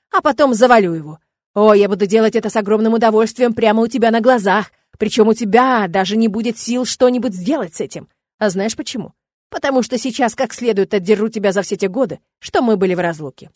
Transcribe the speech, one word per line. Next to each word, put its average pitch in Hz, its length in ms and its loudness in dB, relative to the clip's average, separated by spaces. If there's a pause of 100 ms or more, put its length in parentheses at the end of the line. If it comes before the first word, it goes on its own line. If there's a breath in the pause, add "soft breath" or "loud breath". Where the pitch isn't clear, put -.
(100)
а 392 100 0
потом 285 320 2
завалю 220 400 4
его. 156 260 -10 (340)
О, 214 220 4
я 202 140 4
буду 196 180 -2
делать 220 300 0
это 220 120 -2
с - 60 -6
огромным 220 400 0
удовольствием 226 600 2
прямо 220 280 2
у 233 60 0
тебя 226 240 0
на 202 80 0
глазах, 202 500 2 (280)
причём 220 300 2
у 220 60 2
тебя 226 540 2
даже 190 280 -2
не 226 120 2
будет 226 300 -4
сил 247 260 -4
что-нибудь 247 500 0
сделать 185 400 -4
с - 60 -6
этим. 147 280 -12 (300)
А 214 120 0
знаешь 196 260 -4
почему? - 380 -10 (340)
Потому 269 340 -2
что 247 160 -4
сейчас 240 380 -2
как - 180 -4
следует 220 400 -2
отдеру 208 340 0
тебя 208 220 -2
за 190 120 -2
все 190 140 -6
те 196 120 -2
годы, 190 320 -4 (180)
что - 240 -2
мы 220 140 2
были 185 180 0
в 175 60 -2
разлуке". 156 560 -8